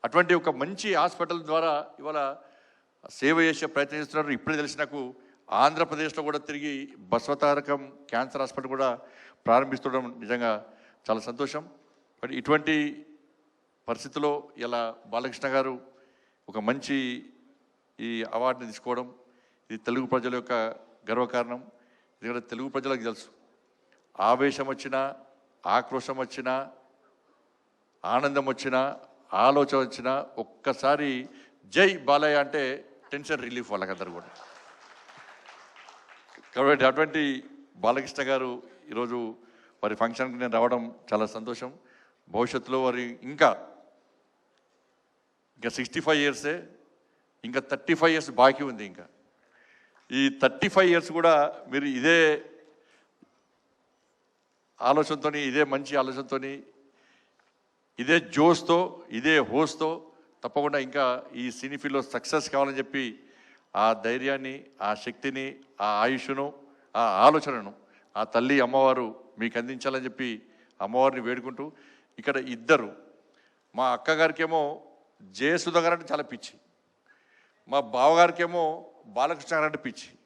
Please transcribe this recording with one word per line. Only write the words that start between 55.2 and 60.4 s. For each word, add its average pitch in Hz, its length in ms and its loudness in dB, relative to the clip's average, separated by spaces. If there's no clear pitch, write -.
ఇదే 147 120 2
మంచి 139 280 -4
ఆలోచనతోని, 131 520 -6
ఇదే 139 180 4
జోష్తో, 165 420 6
ఇదే 151 180 4
హోస్తో 156 380 0